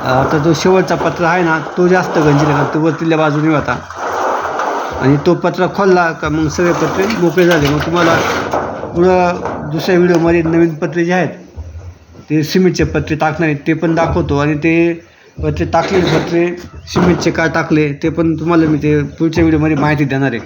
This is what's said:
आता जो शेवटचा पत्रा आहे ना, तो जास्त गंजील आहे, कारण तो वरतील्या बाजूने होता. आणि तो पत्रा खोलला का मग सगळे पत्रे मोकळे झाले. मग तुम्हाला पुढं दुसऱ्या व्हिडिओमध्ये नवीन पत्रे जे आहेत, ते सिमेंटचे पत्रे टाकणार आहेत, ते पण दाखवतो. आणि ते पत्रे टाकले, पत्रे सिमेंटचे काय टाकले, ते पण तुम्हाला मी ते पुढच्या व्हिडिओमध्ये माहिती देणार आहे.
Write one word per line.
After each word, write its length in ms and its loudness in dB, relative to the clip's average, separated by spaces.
आता 340 0
जो 160 2
शेवटचा 420 2
पत्रा 340 -2
आहे 140 0
ना, 160 2
तो 100 4
जास्त 300 2
गंजील 280 4
आहे, 0 -
कारण 280 0
तो 60 0
वरतील्या 380 0
बाजूने 380 2
होता. 240 -2
आणि 240 4
तो 80 4
पत्रा 420 0
खोलला 360 2
का 180 -6
मग 180 0
सगळे 260 0
पत्रे 320 -2
मोकळे 260 2
झाले. 240 2
मग 160 0
तुम्हाला 300 2
पुढं 460 2
दुसऱ्या 240 -2
व्हिडिओमध्ये 460 2
नवीन 320 2
पत्रे 320 -4
जे 80 0
आहेत, 160 0
ते 140 0
सिमेंटचे 400 2
पत्रे 320 -2
टाकणार 340 0
आहेत, 80 -2
ते 60 2
पण 220 0
दाखवतो. 420 0
आणि 200 0
ते 360 2
पत्रे 220 -2
टाकले, 360 0
पत्रे 540 0
सिमेंटचे 380 2
काय 180 0
टाकले, 440 0
ते 160 -4
पण 260 0
तुम्हाला 300 2
मी 120 2
ते 260 0
पुढच्या 400 -2
व्हिडिओमध्ये 340 2
माहिती 260 0
देणार 280 0
आहे. 140 -6